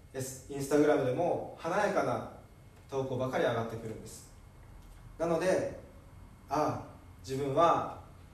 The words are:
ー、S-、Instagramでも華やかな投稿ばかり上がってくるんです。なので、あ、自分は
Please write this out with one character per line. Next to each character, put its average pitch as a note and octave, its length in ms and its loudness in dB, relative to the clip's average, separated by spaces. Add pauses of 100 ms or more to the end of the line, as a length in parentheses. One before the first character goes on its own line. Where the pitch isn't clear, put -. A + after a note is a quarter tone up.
(140)
ー、 C3+ 40 -6
S-、 - 320 -8
Instagram C#3+ 560 4
で B2+ 80 2
も - 460 0
華 E3+ 160 -2 (100)
や F#3+ 80 0
か D#3 100 2
な - 280 -2 (580)
投 C3+ 140 -2
稿 B2+ 140 -4
ば B2+ 120 0
か B2+ 80 -2
り B2 60 2
上 B2 100 2
が A2+ 120 0
っ - 40 -6
て A2+ 80 -8
く A2 100 -8
る G#2+ 80 -8
ん - 60 -12
で - 60 -14
す。 - 200 -16 (920)
な E3 60 0
の E3 140 2
で、 F3+ 380 2 (720)
あ、 D3 320 0 (460)
自 C3 80 -4
分 C3+ 180 -2
は - 460 4 (340)